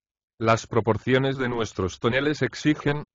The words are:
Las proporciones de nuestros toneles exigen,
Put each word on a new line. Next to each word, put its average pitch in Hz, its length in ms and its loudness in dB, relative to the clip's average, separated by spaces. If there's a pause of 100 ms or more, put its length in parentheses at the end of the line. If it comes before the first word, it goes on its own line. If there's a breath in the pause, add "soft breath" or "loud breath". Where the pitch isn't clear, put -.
(420)
Las 113 260 2
proporciones 127 680 0
de 127 120 -2
nuestros 107 500 -4
toneles 139 420 0
exigen, 147 640 -2 (120)